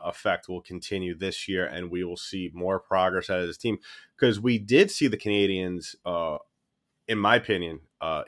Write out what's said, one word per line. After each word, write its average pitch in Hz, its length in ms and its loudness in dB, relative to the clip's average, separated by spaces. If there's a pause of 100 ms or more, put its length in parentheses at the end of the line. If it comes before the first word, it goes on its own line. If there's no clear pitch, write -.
effect 87 440 -2
will 90 120 -8
continue 90 560 -6
this 92 320 -6
year, 92 180 0
and 87 240 -8
we 90 140 -4
will 87 120 -6
see 90 380 -8
more 92 240 -2
progress 92 500 2
out 92 120 0
of 87 80 -2
this 85 100 -10
team, 113 200 -2 (380)
'cause 117 220 4
we 117 200 2
did 131 340 6
see 143 160 2
the 107 80 0
Canadiens, 95 800 0 (100)
uh, 82 320 -2 (680)
in 113 100 -2
my 104 160 4
opinion, 87 460 0 (200)
uh, 80 280 -2